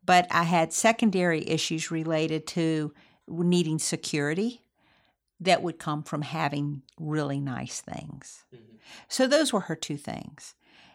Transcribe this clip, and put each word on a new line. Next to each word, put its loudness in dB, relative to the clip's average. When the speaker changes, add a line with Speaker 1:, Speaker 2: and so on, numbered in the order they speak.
Speaker 1:
but 6
I 2
had 2
secondary 2
issues -2
related 0
to 0
needing 2
security -2
that 4
would -4
come -4
from -4
having -4
really -2
nice -8
things." -16
Speaker 2:
Mm-hmm. -20
Speaker 1:
So 2
those 4
were 0
her -4
two -8
things. -14